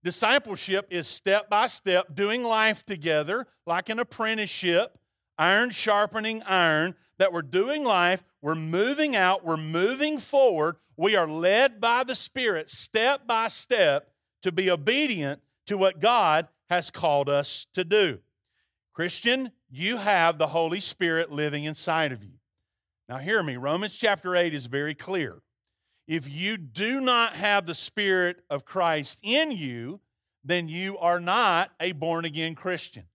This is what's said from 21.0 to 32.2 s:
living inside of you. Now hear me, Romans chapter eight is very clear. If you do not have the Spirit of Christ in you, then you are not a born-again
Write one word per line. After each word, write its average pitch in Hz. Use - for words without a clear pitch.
living 147
inside 156
of 107
you. -
Now 123
hear 190
me, 139
Romans 160
chapter 190
eight 175
is 131
very 143
clear. 151
If 147
you 185
do 190
not 240
have 202
the 165
Spirit 185
of 143
Christ 165
in 285
you, 139
then 170
you 185
are 175
not 185
a 180
born-again 165